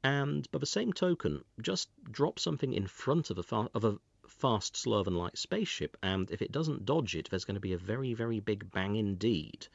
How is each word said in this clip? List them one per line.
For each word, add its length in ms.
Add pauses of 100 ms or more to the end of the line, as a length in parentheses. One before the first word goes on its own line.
And 480
by 80
the 80
same 260
token, 520 (160)
just 280 (220)
drop 300
something 320
in 160
front 420
of 80
a 60
fa-, 300
of 100
a 140 (280)
fast, 500
slower 280
than 100
light 240
spaceship, 640
and 280
if 120
it 80
doesn't 340
dodge 300
it, 160
there's 140
gonna 160
be 140
a 40
very, 340
very 280
big 320
bang 240
indeed. 800